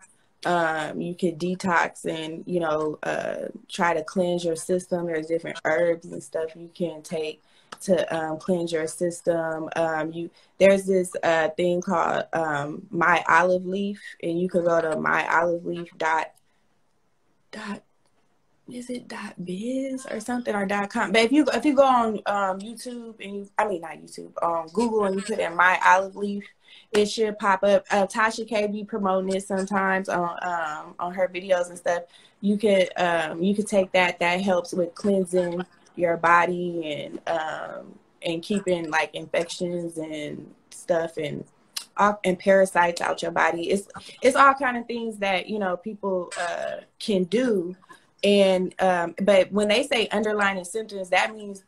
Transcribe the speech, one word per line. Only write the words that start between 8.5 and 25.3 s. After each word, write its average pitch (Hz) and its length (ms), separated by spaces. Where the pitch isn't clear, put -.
your 160 140
system. 165 920
Um, 160 360
you, 170 180
there's 190 300
this, 185 260
uh, 160 280
thing 175 320
called, 165 500
um, 156 580
My 165 380
Olive 180 380
Leaf, 202 340
and 170 180
you 185 80
could 175 160
go 165 160
to 156 180
my 156 320
olive 170 360
leaf 175 320
dot, 160 340
dot, 208 320
is 247 160
it 247 180
dot 208 380
biz 254 680
or 220 100
something, 240 340
or 202 100
dot 202 240
com? 196 240
But 226 100
if 226 100
you, 294 200
if 233 140
you 285 80
go 277 100
on, 233 400
um, 196 360
YouTube 226 600
and 202 140
you, 202 220
I 220 100
mean, 170 140
not 156 160
YouTube, 170 340
um, 165 300
Google, 220 320
and 190 120
you 196 60
put 214 160